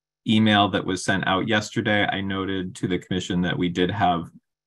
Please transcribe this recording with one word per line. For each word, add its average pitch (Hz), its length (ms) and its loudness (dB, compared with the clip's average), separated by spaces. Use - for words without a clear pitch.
email 107 400 6
that 92 160 -2
was 92 200 -4
sent 95 220 0
out 92 220 0
yesterday, 107 560 0
I - 160 -4
noted 95 560 -4
to - 120 -6
the 90 100 0
commission 90 440 -4
that 85 140 -2
we 87 120 0
did 87 220 0
have, 87 400 0